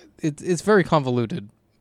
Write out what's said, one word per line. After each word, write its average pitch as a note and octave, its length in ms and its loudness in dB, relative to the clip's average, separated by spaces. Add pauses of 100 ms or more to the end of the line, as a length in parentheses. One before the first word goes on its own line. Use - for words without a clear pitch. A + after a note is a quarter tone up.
(200)
it's, D3+ 220 -6
it's F3 200 -4
very G3+ 220 4
convoluted. B2 680 -2 (320)